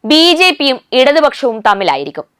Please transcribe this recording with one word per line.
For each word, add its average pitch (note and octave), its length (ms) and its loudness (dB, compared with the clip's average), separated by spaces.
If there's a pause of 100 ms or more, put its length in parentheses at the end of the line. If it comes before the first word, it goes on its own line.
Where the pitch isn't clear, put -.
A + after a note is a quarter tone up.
(100)
ബി D#4 140 4 (160)
ജെ F#4 180 4
പിയും C4 200 -2 (200)
ഇടതുപക്ഷവും C#4 580 0 (100)
തമ്മിലായിരിക്കും. E3 600 -2 (140)